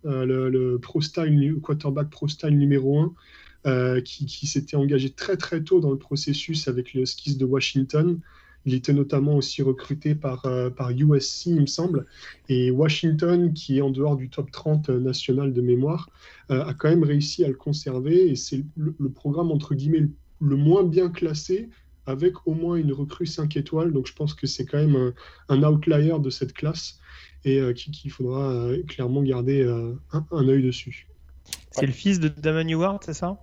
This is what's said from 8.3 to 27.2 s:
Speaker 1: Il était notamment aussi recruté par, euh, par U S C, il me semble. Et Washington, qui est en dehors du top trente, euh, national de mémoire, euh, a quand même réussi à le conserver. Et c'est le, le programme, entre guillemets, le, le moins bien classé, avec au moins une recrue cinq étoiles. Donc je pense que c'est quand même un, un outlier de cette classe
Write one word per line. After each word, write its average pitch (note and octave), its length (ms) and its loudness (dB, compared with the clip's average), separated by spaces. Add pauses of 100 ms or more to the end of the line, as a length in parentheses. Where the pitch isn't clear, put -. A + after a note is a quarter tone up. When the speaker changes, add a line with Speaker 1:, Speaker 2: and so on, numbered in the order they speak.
Speaker 1:
Il B2+ 100 0
était B2+ 180 0
notamment C#3+ 420 2
aussi C#3+ 260 0
recruté D3 540 0
par, C3+ 320 -6
euh, B2+ 240 -2
par B2 200 -6
U C#3+ 260 4
S - 120 0
C, - 220 -6
il D#3+ 120 4
me C#3 40 4
semble. E3 400 -2 (420)
Et B2+ 220 2
Washington, D#3+ 840 2
qui C#3 260 -2
est - 20 4
en C#3 100 2
dehors C#3+ 240 0
du B2+ 140 -6
top - 240 -8
trente, D3+ 360 -2
euh, B2+ 120 0
national C3 520 0
de B2 80 0
mémoire, C3 500 0 (420)
euh, C3 120 0
a D3+ 80 -6
quand D3+ 160 0
même E3+ 140 6
réussi D3 420 2
à C#3+ 40 0
le C3 60 -2
conserver. D3 760 2
Et B2+ 60 0
c'est C#3 280 -6 (120)
le, D#3 200 -4
le C3+ 140 -4
programme, D#3+ 400 -2
entre D3 240 -2
guillemets, D3+ 240 0
le, D3 120 2 (300)
le C#3+ 140 2
moins D#3+ 300 6
bien F3 240 2
classé, F3 640 -4 (360)
avec D#3+ 400 -2
au D#3+ 80 -2
moins E3+ 220 -2
une D3+ 160 0
recrue C#3+ 340 -6
cinq D3+ 300 -4
étoiles. D#3+ 360 -2
Donc C3+ 140 -2
je - 60 -14
pense D3+ 200 -4
que - 140 -8
c'est - 180 -6
quand - 140 -4
même D3+ 160 4
un, B2+ 180 0 (360)
un C#3 160 4
outlier D3+ 560 4
de C3+ 100 -2
cette - 220 -6
classe - 480 -8 (440)